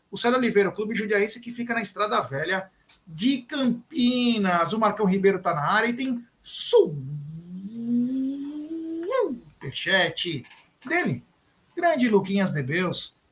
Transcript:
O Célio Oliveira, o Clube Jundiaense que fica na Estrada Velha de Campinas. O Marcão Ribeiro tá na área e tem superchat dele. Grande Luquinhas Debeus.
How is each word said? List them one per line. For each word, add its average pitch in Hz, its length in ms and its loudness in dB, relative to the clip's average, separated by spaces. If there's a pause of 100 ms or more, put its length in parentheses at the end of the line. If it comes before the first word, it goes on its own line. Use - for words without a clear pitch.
(100)
O 196 80 -6
Célio 240 180 4
Oliveira, 202 320 4
o - 40 -2
Clube 214 220 -4
Jundiaense 208 460 0
que 240 100 -12
fica 233 220 -6
na 226 80 0
Estrada 208 400 0
Velha 175 480 -4 (380)
de 214 320 0
Campinas. 240 1400 2
O 220 40 -2
Marcão 208 280 2
Ribeiro 190 340 4
tá 170 140 0
na 151 180 0
área 220 160 4
e 240 60 -2
tem 254 280 -4 (200)
superchat 240 4000 -2 (420)
dele. 262 400 -2 (500)
Grande 311 360 2
Luquinhas 190 420 2
Debeus. 151 640 -2 (160)